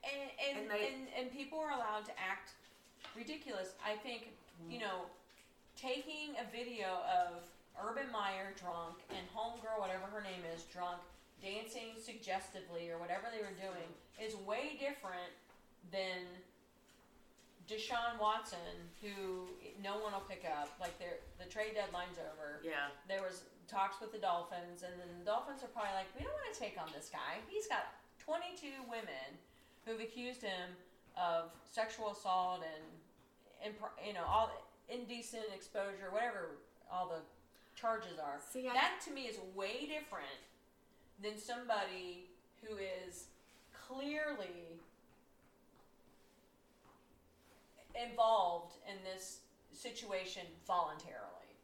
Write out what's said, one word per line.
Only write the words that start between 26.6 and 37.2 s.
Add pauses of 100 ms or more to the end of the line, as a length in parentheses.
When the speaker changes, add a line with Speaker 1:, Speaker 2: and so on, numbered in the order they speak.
Speaker 1:
on
this
guy. (100)
He's
got (240)
twenty-two
women (480)
who've
accused
him (400)
of (200)
sexual
assault
and,
impro-, (100)
you
know,
all (400)
indecent (100)
exposure,"
whatever (340)
all
the (580)